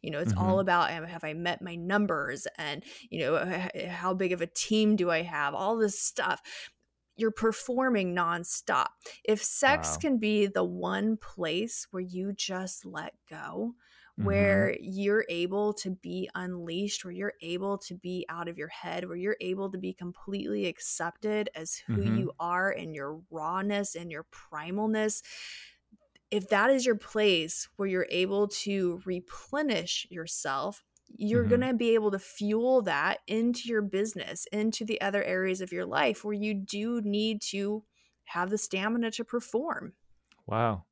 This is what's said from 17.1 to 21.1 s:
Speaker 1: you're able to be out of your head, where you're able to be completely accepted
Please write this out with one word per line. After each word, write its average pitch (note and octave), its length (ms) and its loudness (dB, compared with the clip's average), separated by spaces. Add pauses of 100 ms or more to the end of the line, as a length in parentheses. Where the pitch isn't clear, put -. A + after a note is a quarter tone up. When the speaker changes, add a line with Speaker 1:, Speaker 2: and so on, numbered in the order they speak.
Speaker 1:
you're G3 280 -6
able F#3 360 -2
to - 180 -10
be F3+ 320 -6
out E3+ 220 -6
of F3 80 -10
your D3+ 100 -8
head, F3 400 -8
where E3+ 80 -8
you're F#3+ 240 -2
able F#3+ 320 -4
to F#3+ 60 -8
be F#3 160 -4
completely G3 760 -4
accepted G3+ 880 -4